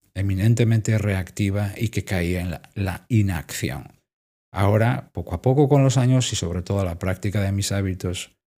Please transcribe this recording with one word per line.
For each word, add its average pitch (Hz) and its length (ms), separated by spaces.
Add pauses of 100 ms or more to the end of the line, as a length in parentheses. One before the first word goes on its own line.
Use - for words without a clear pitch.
(140)
eminentemente 110 840
reactiva 101 800
y 113 120
que - 140
caía 87 380
en 90 100
la, 76 100 (140)
la 95 340
inacción. 90 920 (520)
Ahora, 110 600
poco - 200
a 90 80
poco 135 280
con 139 140
los 135 140
años 127 360
y - 20
sobre 87 260
todo 98 220
la 87 160
práctica 95 420
de 98 100
mis 98 200
hábitos, 92 640 (200)